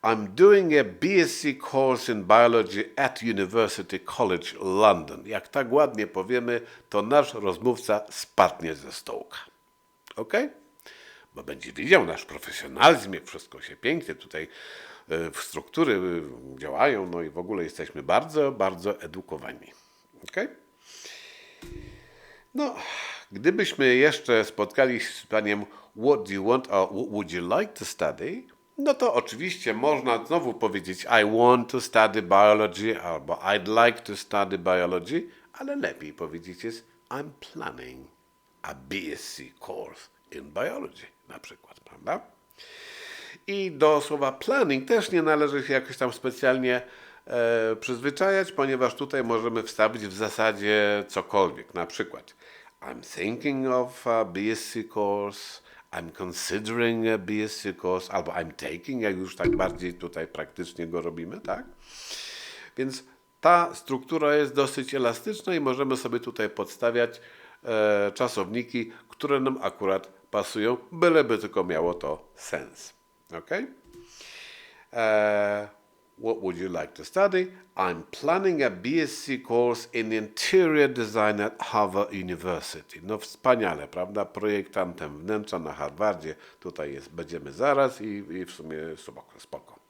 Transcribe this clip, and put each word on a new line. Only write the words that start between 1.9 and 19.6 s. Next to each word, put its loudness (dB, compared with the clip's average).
in -2
biology 6
at 0
University 0
College -2
London. 2
Jak -8
tak -2
ładnie 2
powiemy, -2
to 0
nasz 2
rozmówca 0
spadnie 2
ze -16
stołka. -12
Okej? -2
Bo -16
będzie -12
widział 4
nasz -6
profesjonalizm, 4
jak -10
wszystko -16
się -16
pięknie -2
tutaj, -10
e, -2
w -10
struktury, -2
e, -20
działają, 0
no -4
i -6
w -10
ogóle -4
jesteśmy -10
bardzo, 0
bardzo -4
edukowani. -14